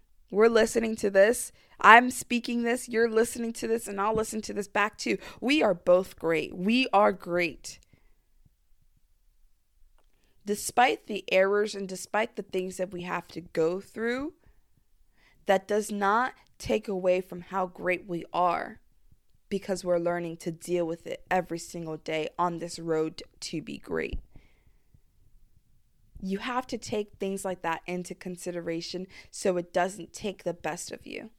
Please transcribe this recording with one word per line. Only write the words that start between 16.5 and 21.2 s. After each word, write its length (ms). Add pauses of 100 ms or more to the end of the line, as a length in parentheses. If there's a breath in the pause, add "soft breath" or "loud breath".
take 300
away 340
from 200
how 240
great 420
we 240
are, 480 (680)
because 340
we're 140
learning 400
to 140
deal 340
with 200
it 240